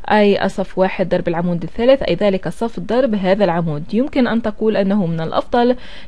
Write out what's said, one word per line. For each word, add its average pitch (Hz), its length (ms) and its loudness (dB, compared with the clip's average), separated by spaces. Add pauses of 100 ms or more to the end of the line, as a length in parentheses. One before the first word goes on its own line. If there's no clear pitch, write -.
(100)
أي 202 340 4
الصف 190 340 -4
واحد 185 300 0
ضرب 175 200 0
العمود 170 340 -2
الثالث، 247 400 2
أي 175 120 0
ذلك 190 320 0
الصف 208 340 -6
ضرب 226 340 0
هذا 196 300 2
العمود. 165 500 -2
يمكن 254 320 2
أن 226 160 0
تقول 220 340 -2
أنه 196 300 2
من 165 140 -2
الأفضل 247 560 0 (320)